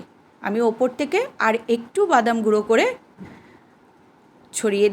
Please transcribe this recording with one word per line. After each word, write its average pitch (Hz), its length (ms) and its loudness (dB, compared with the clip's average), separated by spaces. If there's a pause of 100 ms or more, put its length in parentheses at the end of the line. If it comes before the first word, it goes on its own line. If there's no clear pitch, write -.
(420)
আমি 208 200 -4
ওপর 233 280 0 (100)
থেকে 294 200 -2 (200)
আর 220 140 2 (220)
একটু 233 300 -6
বাদাম 240 400 2
গুঁড়ো 214 240 2
করে 233 160 4 (1700)
ছড়িয়ে 208 400 0